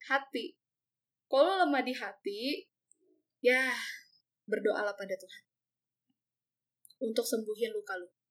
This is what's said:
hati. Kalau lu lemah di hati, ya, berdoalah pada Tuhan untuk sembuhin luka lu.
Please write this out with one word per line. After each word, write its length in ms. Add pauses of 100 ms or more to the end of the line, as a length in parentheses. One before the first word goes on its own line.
hati. 460 (760)
Kalau 200
lu 140
lemah 200
di 140
hati, 480 (960)
ya, 320 (760)
berdoalah 480
pada 220
Tuhan 280 (1600)
untuk 220
sembuhin 480
luka 240
lu. 120 (240)